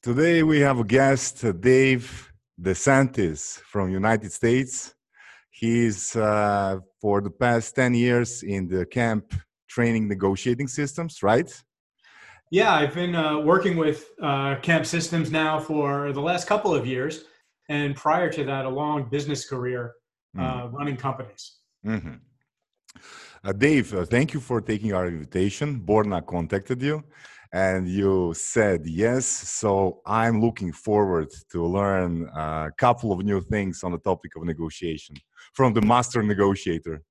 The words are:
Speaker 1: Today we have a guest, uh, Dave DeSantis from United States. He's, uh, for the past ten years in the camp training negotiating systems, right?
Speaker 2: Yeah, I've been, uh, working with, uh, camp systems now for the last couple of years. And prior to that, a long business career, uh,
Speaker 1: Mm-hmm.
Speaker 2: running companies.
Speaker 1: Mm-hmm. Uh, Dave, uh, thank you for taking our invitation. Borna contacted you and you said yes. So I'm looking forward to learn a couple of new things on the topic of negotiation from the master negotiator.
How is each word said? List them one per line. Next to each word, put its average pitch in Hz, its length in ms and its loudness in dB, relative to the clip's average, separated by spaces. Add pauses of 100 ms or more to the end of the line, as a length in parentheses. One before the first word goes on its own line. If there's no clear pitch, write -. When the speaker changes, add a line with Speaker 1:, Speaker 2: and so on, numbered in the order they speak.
Speaker 1:
Today 160 380 4
we 156 180 4
have 139 180 4
a 117 60 2
guest, 131 600 4
uh, 104 60 2
Dave 127 760 4 (300)
DeSantis 95 1000 2
from 95 300 -4
United 104 420 0
States. 127 640 -2 (560)
He's, 117 640 -2
uh, 104 680 2 (200)
for 101 220 0
the 101 80 -6
past 117 440 0
ten 123 200 2
years 120 480 2
in 98 260 -4
the 90 160 -2
camp 113 480 -2 (340)
training 113 400 0
negotiating 101 600 -2
systems, 147 540 -6
right? 113 280 2 (1000)
Speaker 2:
Yeah, 196 240 4
I've 147 200 2
been, 175 200 -2
uh, 156 240 -2
working 175 400 2
with, 151 320 -2 (100)
uh, 139 360 -2
camp 165 280 0
systems 165 480 -4
now 156 260 0
for 143 540 -2
the 139 80 -4
last 175 260 -2
couple 208 280 0
of 120 120 0
years. 131 380 -6 (460)
And 143 260 -2
prior 165 400 0
to 143 80 -4
that, 135 220 -4
a - 20 -4 (140)
long 147 340 -2
business 143 320 -4
career, 123 340 -6 (560)
uh, - 40 -6
Speaker 1:
Mm-hmm. 127 340 -6
Speaker 2:
running 143 220 -6
companies. 131 440 -8 (440)
Speaker 1:
Mm-hmm. 85 300 -6 (1300)
Uh, 98 100 -4
Dave, 120 420 2
uh, 90 100 0
thank 123 300 2
you 147 60 -4
for 123 200 -2
taking 107 320 -2
our 90 140 0
invitation. 95 760 -2
Borna 101 400 2 (140)
contacted 98 480 -4
you 147 140 -2 (560)
and 92 360 0
you 92 460 0
said 98 460 0 (240)
yes. 123 200 0 (360)
So 98 440 0
I'm 113 420 2
looking 104 260 -4
forward 95 560 0 (240)
to 90 60 -4 (200)
learn 95 320 0 (240)
a 78 380 -6 (120)
couple 120 280 2
of 87 60 -2 (120)
new 98 100 0
things 95 440 -4
on 90 80 -4
the 85 60 -6 (120)
topic 85 260 -4
of 80 80 -14
negotiation 80 720 -8 (380)
from 131 200 4
the 107 100 4
master 120 400 2
negotiator. 98 760 0 (140)